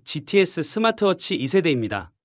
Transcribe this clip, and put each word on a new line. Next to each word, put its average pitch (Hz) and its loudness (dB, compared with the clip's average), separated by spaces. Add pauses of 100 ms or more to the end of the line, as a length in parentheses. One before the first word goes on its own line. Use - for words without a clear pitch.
지티에스 185 0
스마트워치 208 0
이 131 -2
세대입니다. 117 0 (120)